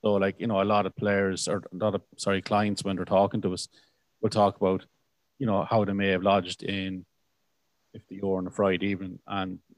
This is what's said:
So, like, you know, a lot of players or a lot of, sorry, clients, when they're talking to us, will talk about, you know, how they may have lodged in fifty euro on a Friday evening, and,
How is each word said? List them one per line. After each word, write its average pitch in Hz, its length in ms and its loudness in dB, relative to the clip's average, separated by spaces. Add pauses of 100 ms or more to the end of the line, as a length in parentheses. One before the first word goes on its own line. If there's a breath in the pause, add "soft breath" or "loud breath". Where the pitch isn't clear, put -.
So, 104 100 4
like, 98 260 0
you 117 80 -2
know, 101 140 2
a - 20 4
lot 104 220 2
of - 100 -6
players 98 520 0
or 92 100 0
a - 180 -12
lot 98 200 -2
of, 87 60 -2 (160)
sorry, 98 240 -2
clients, 104 420 0
when 98 120 -2
they're 90 100 -4
talking 101 360 2
to 90 120 -2
us, - 140 -8 (540 soft breath)
will 107 80 0
talk 104 260 4
about, 95 300 0 (540)
you 135 80 -2
know, 98 160 2
how 110 220 2
they 98 80 -4
may 98 160 0
have 92 140 0
lodged 95 400 2
in 95 420 -6 (880)
fifty 104 220 -18
euro 95 220 -2
on 92 100 -4
a 87 40 -10
Friday 98 360 0
evening, 95 400 -6
and, 92 320 -6 (180)